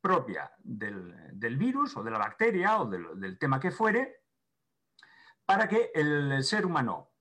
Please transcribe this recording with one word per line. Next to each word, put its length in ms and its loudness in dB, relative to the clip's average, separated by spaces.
propia 580 0
del, 720 -10
del 240 -4
virus 400 0
o 80 -6
de 80 -4
la 60 -2
bacteria 640 2
o 60 -2
del, 320 -8
del 180 -8
tema 220 0
que 140 -2
fuere 500 0
para 220 2
que 260 2
el 520 2
ser 200 2
humano 460 0